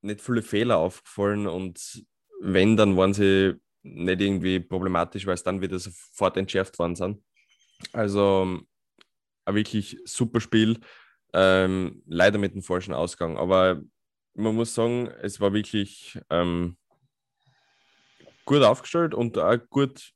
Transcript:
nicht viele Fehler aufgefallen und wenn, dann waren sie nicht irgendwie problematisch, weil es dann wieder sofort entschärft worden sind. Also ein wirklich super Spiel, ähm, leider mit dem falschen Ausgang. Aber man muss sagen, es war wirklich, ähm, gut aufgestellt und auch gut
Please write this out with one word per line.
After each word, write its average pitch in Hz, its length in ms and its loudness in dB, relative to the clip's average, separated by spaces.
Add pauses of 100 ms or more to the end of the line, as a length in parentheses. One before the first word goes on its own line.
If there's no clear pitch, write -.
nicht 101 180 -10
viele 117 220 -2
Fehler 110 340 0
aufgefallen 101 680 -2
und 90 580 -10 (380)
wenn, 95 340 4
dann 101 200 4
waren 95 180 4
sie 98 400 4 (280)
nicht 87 380 -4
irgendwie 92 400 0
problematisch, 92 680 -4
weil 92 80 -2
es 87 80 -10
dann 92 200 -4
wieder 92 160 -6
sofort - 580 -6
entschärft 95 420 -4
worden 85 160 -2
sind. 95 300 -8 (680)
Also 98 680 0 (840)
ein 98 80 -4
wirklich 107 500 -4
super - 360 -4
Spiel, 110 380 2 (540)
ähm, 95 760 2
leider 95 320 2
mit 98 160 -2
dem 98 80 -10
falschen 92 320 -6
Ausgang. 82 420 -4
Aber 92 440 2 (540)
man 110 200 -2
muss 113 200 -4
sagen, 120 340 -2 (140)
es 101 180 -8
war 101 120 0
wirklich, - 680 -6 (100)
ähm, 87 480 -2 (1700)
gut 143 180 4
aufgestellt 151 520 2
und 117 220 -2
auch 104 220 2 (100)
gut 139 480 -4